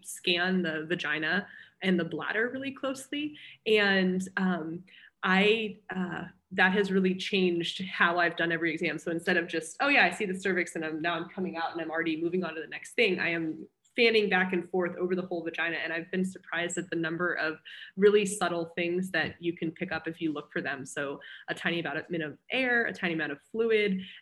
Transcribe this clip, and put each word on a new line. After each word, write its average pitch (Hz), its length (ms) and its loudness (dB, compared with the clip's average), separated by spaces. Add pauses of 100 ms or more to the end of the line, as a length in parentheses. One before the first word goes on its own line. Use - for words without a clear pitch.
scan 180 580 0
the 156 240 -2
vagina 160 600 -2 (360)
and 190 160 4
the 170 60 0
bladder 165 480 -2
really 269 180 -6
closely. 285 640 -6 (320)
And, 190 560 4 (140)
um, 180 480 -2 (400)
I, 208 540 4 (160)
uh, 175 300 -4 (280)
that 190 200 6
has 190 200 2
really 190 220 4
changed 180 720 0
how 175 320 2
I've 170 180 4
done 170 160 2
every 165 200 0
exam. 160 260 -2
So 175 120 -6
instead 175 260 0
of 170 120 0
just, 160 320 -6
"Oh 277 80 2
yeah, 262 160 6
I 175 60 4
see 220 160 -4
the 185 120 -2
cervix 180 380 -2
and 160 80 -4
I'm, 156 160 -4
now 170 140 0
I'm 170 140 -4
coming 185 280 -6
out 165 160 -2
and 170 80 -6
I'm 160 100 -6
already 160 300 -2
moving 175 240 -2
on 160 100 -6
to 160 60 -8
the 147 60 -10
next - 260 -12
thing," 202 280 4
I 170 100 0
am 160 360 -4 (280)
fanning 220 360 6
back 185 240 2
and 175 160 0
forth 180 260 -2
over 185 180 -2
the 175 80 0
whole 170 220 -6
vagina. 165 320 -4
And 160 160 -4
I've 165 180 -6
been 190 140 0
surprised 170 540 -4
at 175 100 -4
the 170 80 -4
number 165 380 -2
of 156 240 -2 (380)
really 202 280 6
subtle 170 500 -2
things 180 360 -2
that 156 280 0
you 170 160 -2
can 170 160 -4
pick 170 220 -6
up 165 160 -6
if 165 100 -8
you 160 140 -2
look 147 180 -8
for 165 120 -4
them. 135 240 -6
So 143 340 -6 (280)
a 170 60 -4
tiny 170 260 -2
amount 151 180 -4
of 156 400 -6 (120)
air, 247 360 2
a - 60 -4
tiny 185 200 -2
amount 156 200 -2
of 143 60 -10 (120)
fluid, 214 500 2 (220)